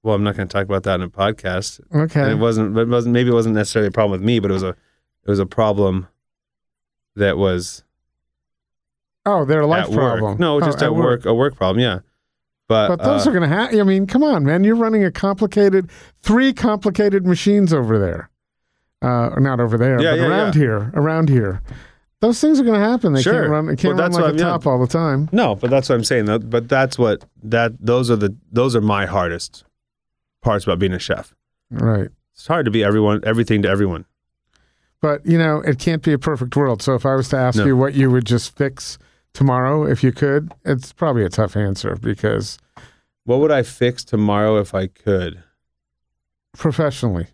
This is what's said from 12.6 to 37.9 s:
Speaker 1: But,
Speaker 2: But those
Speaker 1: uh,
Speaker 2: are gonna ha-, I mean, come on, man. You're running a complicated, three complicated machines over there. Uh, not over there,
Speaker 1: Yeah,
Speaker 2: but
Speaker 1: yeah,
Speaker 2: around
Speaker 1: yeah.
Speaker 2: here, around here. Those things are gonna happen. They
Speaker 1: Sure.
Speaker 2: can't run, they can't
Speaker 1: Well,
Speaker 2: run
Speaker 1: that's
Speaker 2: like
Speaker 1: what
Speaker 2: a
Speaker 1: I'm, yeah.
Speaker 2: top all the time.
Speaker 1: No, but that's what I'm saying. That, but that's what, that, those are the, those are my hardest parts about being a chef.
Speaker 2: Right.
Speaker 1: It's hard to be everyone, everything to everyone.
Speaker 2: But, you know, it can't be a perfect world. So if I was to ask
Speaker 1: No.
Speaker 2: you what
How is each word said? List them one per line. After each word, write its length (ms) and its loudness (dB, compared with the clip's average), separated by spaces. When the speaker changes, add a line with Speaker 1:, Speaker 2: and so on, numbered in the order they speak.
Speaker 1:
But, 200 2
Speaker 2:
But 160 -2
those 220 2
Speaker 1:
uh, 40 4
Speaker 2:
are 20 0
gonna 160 2
ha-, 300 0
I 40 4
mean, 240 2
come 160 2
on, 220 2
man. 200 2
You're 120 4
running 280 2
a 60 0
complicated, 800 0
three 300 2
complicated 720 0
machines 480 2
over 240 2
there. 320 -2
Uh, 360 0
not 220 2
over 160 0
there, 240 2
Speaker 1:
Yeah, 120 2
Speaker 2:
but 80 0
Speaker 1:
yeah, 60 2
Speaker 2:
around 280 0
Speaker 1:
yeah. 60 4
Speaker 2:
here, 340 0
around 340 0
here. 320 0
Those 200 2
things 180 4
are 60 2
gonna 140 2
happen. 340 2
They 80 2
Speaker 1:
Sure. 140 2
Speaker 2:
can't 160 0
run, 160 0
they 100 -2
can't 200 0
Speaker 1:
Well, 60 0
Speaker 2:
run 80 0
Speaker 1:
that's 40 -2
Speaker 2:
like 80 2
Speaker 1:
what 80 2
Speaker 2:
a 20 -4
Speaker 1:
I'm, 60 -2
yeah. 60 0
Speaker 2:
top 220 -2
all 140 2
the 60 2
time. 440 0
Speaker 1:
No, 240 2
but 140 -4
that's 220 0
what 60 4
I'm 80 -2
saying. 200 0
That, 240 -2
but 220 -2
that's 280 0
what, 260 0
that, 380 0
those 300 0
are 60 4
the, 180 -2
those 240 0
are 60 2
my 240 0
hardest 600 -4
parts 220 0
about 140 -2
being 160 0
a 40 -6
chef. 360 -8
Speaker 2:
Right. 380 -2
Speaker 1:
It's 120 -20
hard 180 0
to 60 0
be 120 0
everyone, 420 2
everything 380 0
to 60 0
everyone. 380 -2
Speaker 2:
But, 240 -2
you 100 2
know, 240 2
it 180 -2
can't 240 -2
be 120 2
a 40 -2
perfect 380 -4
world. 240 0
So 140 0
if 100 -4
I 100 2
was 140 -2
to 80 -2
ask 220 0
Speaker 1:
No. 80 2
Speaker 2:
you 100 4
what 160 2